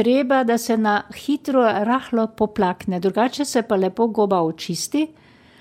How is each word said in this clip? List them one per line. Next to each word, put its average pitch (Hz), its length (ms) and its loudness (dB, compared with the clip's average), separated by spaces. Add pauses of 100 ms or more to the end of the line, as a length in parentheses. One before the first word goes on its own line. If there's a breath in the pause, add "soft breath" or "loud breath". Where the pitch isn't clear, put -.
treba, 262 440 2
da 233 140 2
se 233 180 -2
na 208 260 0 (120)
hitro 277 480 0
rahlo 226 640 0 (100)
poplakne, 190 640 -2
drugače 214 440 0
se 262 180 -2
pa 226 140 -2
lepo 190 320 0
goba 202 340 2
očisti, 165 640 -4 (540 soft breath)